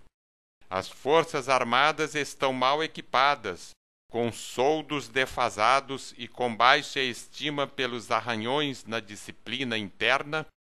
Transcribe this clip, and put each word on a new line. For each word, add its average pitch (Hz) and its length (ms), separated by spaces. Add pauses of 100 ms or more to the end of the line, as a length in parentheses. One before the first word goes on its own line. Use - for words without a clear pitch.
(680)
As 92 200
Forças 143 600
Armadas 139 640
estão 139 400
mal 135 300
equipadas, 127 880 (400)
com 117 200
soldos 143 760
defasados 127 1080
e 117 100
com 123 260
baixa 135 460
estima 135 680
pelos 123 460
arranhões 120 720
na 113 140
disciplina 110 800
interna 139 680 (180)